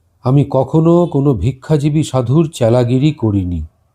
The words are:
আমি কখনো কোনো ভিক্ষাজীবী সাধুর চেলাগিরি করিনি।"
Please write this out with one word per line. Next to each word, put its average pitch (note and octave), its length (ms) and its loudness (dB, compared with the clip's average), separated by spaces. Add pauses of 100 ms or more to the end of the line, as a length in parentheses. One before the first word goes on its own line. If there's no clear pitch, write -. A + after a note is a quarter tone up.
(240)
আমি C3+ 260 2
কখনো D#3+ 580 2
কোনো C#3+ 260 0
ভিক্ষাজীবী C#3+ 720 -2
সাধুর C3 500 0
চেলাগিরি B2 580 0
করিনি।" F#2 520 -2 (320)